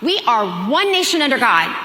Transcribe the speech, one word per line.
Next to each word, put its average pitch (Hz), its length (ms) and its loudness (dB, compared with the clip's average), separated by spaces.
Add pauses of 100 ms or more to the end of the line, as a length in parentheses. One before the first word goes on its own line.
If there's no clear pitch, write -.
We 359 260 -2
are 196 420 0
one 370 220 0
nation 359 300 0
under 277 160 0
God. 180 360 2 (120)